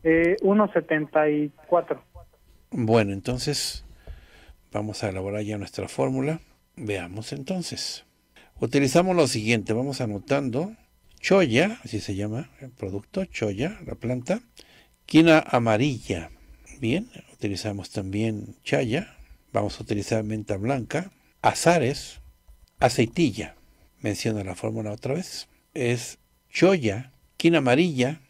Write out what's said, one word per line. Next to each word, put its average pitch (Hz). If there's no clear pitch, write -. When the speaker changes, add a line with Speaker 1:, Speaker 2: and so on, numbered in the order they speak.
Speaker 1:
Eh, 165
uno 202
setenta 151
y 151
cuatro. 170
Speaker 2:
Bueno, 110
entonces 123
vamos 104
a 101
elaborar 98
ya 104
nuestra 98
fórmula. 135
Veamos 101
entonces. 151
Utilizamos 147
lo 156
siguiente, 110
vamos 131
anotando 135
choya, 180
así 107
se 98
llama 107
el 131
producto, 104
choya, 113
la -
planta, 127
quina 156
amarilla. 117
Bien, 151
utilizamos 101
también 107
chaya, 139
vamos 104
a 113
utilizar 107
menta 107
blanca, 131
azares, 139
aceitilla. 120
Menciona 107
la 92
fórmula 110
otra 123
vez. -
Es 120
choya, 127
quina 165
amarilla 135